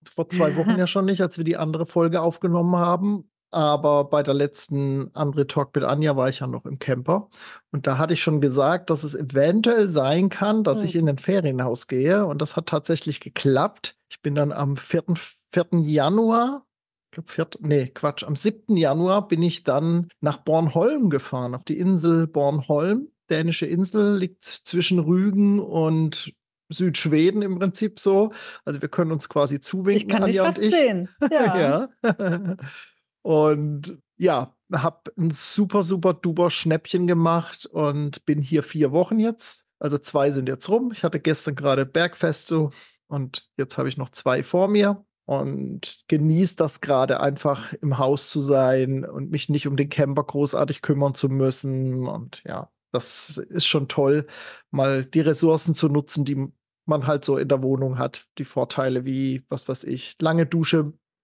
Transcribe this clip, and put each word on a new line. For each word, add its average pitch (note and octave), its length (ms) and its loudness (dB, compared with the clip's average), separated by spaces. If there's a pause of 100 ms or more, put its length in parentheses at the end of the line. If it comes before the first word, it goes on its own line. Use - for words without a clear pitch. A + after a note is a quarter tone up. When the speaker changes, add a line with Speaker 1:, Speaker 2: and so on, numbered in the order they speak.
Speaker 1:
Vor - 240 -6
zwei D#3+ 260 2
Speaker 2:
<laughs> - 20 -4
Speaker 1:
Wochen F#3 200 2
ja F3+ 100 2
schon F#3+ 180 0
nicht, F#3+ 160 0
als F3 160 -2
wir E3 80 -4
die E3 120 0
andere D#3 280 -2
Folge E3+ 360 2
aufgenommen E3+ 540 0
haben. F3+ 540 0 (220)
Aber D3 540 4
bei D3 180 2
der C#3 100 0
letzten C#3 800 -2
André C#3+ 360 -2
Talk - 280 -2
mit C#3 80 0
Anja D3 340 0
war C3 120 2
ich C3 100 -4
ja C3 80 -6
noch B2 180 -8
im C#3 140 -10
Camper. C#3+ 500 -2 (420)
Und D3 140 -6
da C3+ 140 0
hatte D#3+ 160 0
ich - 80 -2
schon D3+ 180 2
gesagt, C#3+ 480 2
dass D#3 140 -2
es D3 100 -8
eventuell F3+ 760 2
sein D3+ 380 2
kann, G#3+ 340 0
dass D3 180 2
Speaker 2:
Hm. F#3 60 0
Speaker 1:
ich - 80 -4
in E3 120 2
ein C#3 120 0
Ferienhaus C3 680 -2
gehe. D#3+ 380 2
Und D3 160 -4
das D3+ 140 -6
hat E3 100 -4
tatsächlich D#3 540 -4
geklappt. - 760 -2 (140)
Ich - 140 -20
bin D3 100 -2
dann D3 180 2
am C#3 240 -2
vierten, E3+ 380 -2 (380)
vierten F3 320 2
Januar, A3 840 2 (460)
ich - 40 -20
glaub, - 140 -14
vierten, - 380 -6
nee, C#3+ 220 2
Quatsch, - 340 -6
am D3+ 120 -4
siebten G#3+ 400 -2
Januar F3 520 2
bin E3+ 160 0
ich E3+ 200 -2
dann E3 440 0 (120)
nach D3 180 -2
Bornholm E3 760 2
gefahren, B2+ 420 -4
auf B2 100 -10
die D#3 140 -4
Insel E3+ 480 2
Bornholm. D#3 840 0 (200)
Dänische D#3+ 380 0
Insel, G3+ 500 2
liegt F#3 260 -6
zwischen - 560 -2
Rügen G3 600 2
und D#3+ 720 -2 (360)
Südschweden E3+ 760 2
im F#3+ 160 -4
Prinzip G3 400 -2
so. G3+ 320 2 (340)
Also C#3+ 160 -6
wir C3 80 -4
können E3 220 0
uns D3+ 180 -6
quasi C#3+ 300 0
zuwinken, F#3+ 360 0
Speaker 2:
Ich G#3 120 -2
kann G3+ 180 2
dich F#3+ 140 2
Speaker 1:
Anja F#3+ 40 2
und - 120 2
Speaker 2:
fast G3 100 -6
Speaker 1:
ich. A3 60 2
Speaker 2:
sehen. G#3+ 360 2 (140)
Speaker 1:
<laughs> C#4+ 100 2
Speaker 2:
Ja. F#3 580 2 (140)
Speaker 1:
Ja. F#3+ 520 -2 (640)
Und D3+ 760 0 (200)
ja, D3+ 360 0 (180)
hab D3+ 460 -4
ein E3 140 0
super, G3+ 520 0
super F3+ 300 0
duper E3+ 360 0
Schnäppchen E3 580 -2
gemacht E3 580 0
und D3 600 -4
bin D3+ 160 0
hier C#3+ 220 0
vier D3 280 0
Wochen F3+ 280 2
jetzt. A3+ 440 -4 (160)
Also D3 180 -2
zwei C#3+ 340 0
sind C3+ 180 -2
jetzt C3 200 -6
rum. A#3+ 240 0
Ich - 100 -6
hatte D#3+ 160 0
gestern D3+ 360 -2
gerade C3+ 300 2
Bergfest E3 600 -2
so D#3 240 0 (360)
und C3+ 500 -8
jetzt C3+ 200 -6
habe C3 120 0
ich C3 80 -8
noch C3+ 120 -8
zwei C3+ 340 0
vor F3+ 240 2
mir G3+ 380 2 (200)
und C#3 840 -6
genieß D#3+ 500 2
das D#3 240 -2
gerade C3 400 2
einfach, C#3+ 520 -2
im C#3 240 -2
Haus C3+ 320 0
zu D#3 100 -4
sein C3+ 680 2
und C#3 260 -10
mich D3 180 -4
nicht D3 180 -2
um C#3 100 -2
den C#3+ 120 0
Camper C#3+ 340 0
großartig C#3+ 580 -2
kümmern C#3 340 0
zu C#3 140 0
müssen. C3 800 -2
Und A#2 380 -12
ja, - 240 -10 (220)
das - 460 -6
ist - 280 -4
schon C3+ 220 0
toll, D3 380 2 (460)
mal C3+ 340 0
die D#3+ 160 0
Ressourcen D#3+ 540 2
zu - 140 2
nutzen, C#3+ 360 0
die C#3 220 -4 (380)
man C#3 220 -2
halt D3 160 0
so C#3 140 0
in C#3 100 -2
der C3 160 2
Wohnung C3 340 0
hat. B2+ 300 -6 (100)
Die D3+ 80 -6
Vorteile B2+ 600 -2
wie, C3 440 -4
was - 200 -8
weiß B2+ 160 -8
ich, - 360 -8
lange D#3+ 240 2
Dusche, D#3 480 0 (300)